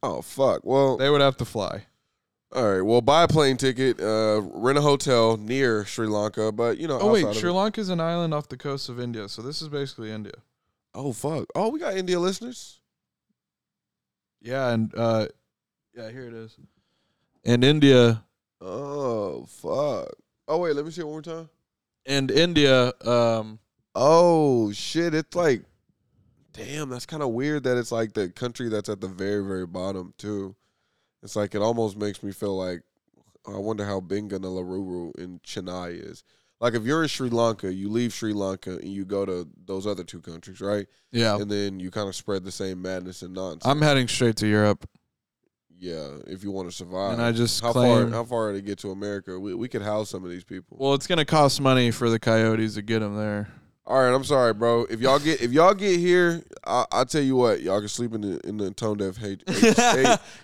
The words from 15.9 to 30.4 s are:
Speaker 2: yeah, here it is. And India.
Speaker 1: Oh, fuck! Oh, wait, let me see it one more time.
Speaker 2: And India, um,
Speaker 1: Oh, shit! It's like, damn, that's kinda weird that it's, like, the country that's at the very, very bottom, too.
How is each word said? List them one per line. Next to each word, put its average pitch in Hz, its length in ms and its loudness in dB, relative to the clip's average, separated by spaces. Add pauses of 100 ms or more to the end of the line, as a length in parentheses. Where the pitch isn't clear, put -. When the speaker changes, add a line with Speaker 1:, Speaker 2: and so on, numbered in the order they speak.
Speaker 2:
yeah, 113 160 -16
here 123 180 -16
it 117 60 -16
is. 113 220 -18 (880)
And 120 180 4
India. 131 600 8 (380)
Speaker 1:
Oh, 110 840 -6
fuck! 104 680 -4 (340)
Oh, 160 120 -2
wait, 165 160 -2
let 147 100 -4
me 165 60 -12
see 170 100 -10
it 156 60 -8
one 151 80 -10
more 156 60 -12
time. 165 280 -14 (560)
Speaker 2:
And 135 260 0
India, 139 640 6 (120)
um, 113 540 2 (360)
Speaker 1:
Oh, 147 760 4
shit! 160 420 -4
It's 156 220 -4
like, 156 280 2 (880)
damn, 143 360 -10
that's 123 160 -10
kinda 151 220 -6
weird 131 360 -2
that 127 140 4
it's, 120 140 -2
like, 113 220 -2
the 95 160 -2
country 120 400 -6
that's 107 200 -4
at 98 120 -6
the 95 60 -8
very, 95 360 -4
very 95 240 -6
bottom, 92 500 -8
too. 98 380 -8 (640)